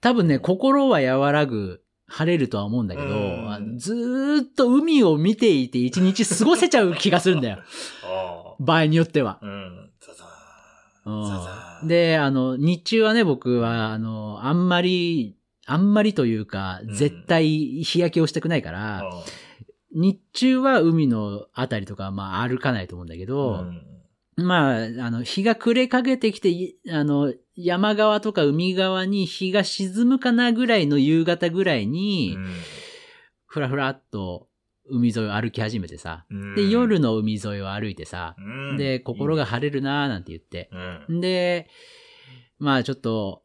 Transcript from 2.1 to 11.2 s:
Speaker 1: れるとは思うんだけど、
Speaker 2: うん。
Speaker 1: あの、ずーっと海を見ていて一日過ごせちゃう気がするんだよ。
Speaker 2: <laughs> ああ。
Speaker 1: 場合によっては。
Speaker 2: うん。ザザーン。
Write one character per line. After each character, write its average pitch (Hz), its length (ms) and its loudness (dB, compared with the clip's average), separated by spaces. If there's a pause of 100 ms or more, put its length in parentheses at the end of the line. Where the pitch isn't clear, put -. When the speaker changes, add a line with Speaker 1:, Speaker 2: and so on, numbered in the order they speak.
Speaker 1:
れ 175 60 2
る 139 120 0
と 107 100 -4
は 101 60 -4
思 117 160 -2
う - 40 -2
ん - 40 -4
だ 90 80 -8
け - 40 -8
ど、 143 80 -6
Speaker 2:
う - 20 -4
ん。 104 420 -4
Speaker 1:
あ 104 60 -10
の、 110 200 -10
ず 185 160 -6
ー 262 480 0
っ - 20 -2
と 254 240 2
海 285 360 6
を 160 120 6
見 180 200 2
て 220 160 4
い 131 180 2
て 123 80 -2
一 123 200 0
日 190 280 2
過 180 180 0
ご 330 120 6
せ 339 120 4
ち - 60 0
ゃ 233 100 6
う 175 100 2
気 185 160 0
が 175 100 4
す 180 100 2
る 180 60 4
ん 147 40 0
だ 117 100 -2
よ。 92 80 -8 (260)
Speaker 2:
<laughs> - 200 -16
あ 92 480 -8
あ。 - 80 -20
Speaker 1:
場 151 160 2
合 160 100 4
に 156 100 4
よ 165 80 6
っ - 20 -6
て 156 160 0
は。 101 180 -4
Speaker 2:
う 104 60 -14
ん。 98 440 -14 (100)
ザ - 120 -20
ザ - 120 -20 (840)
ー 101 40 -10
ン。 107 120 -6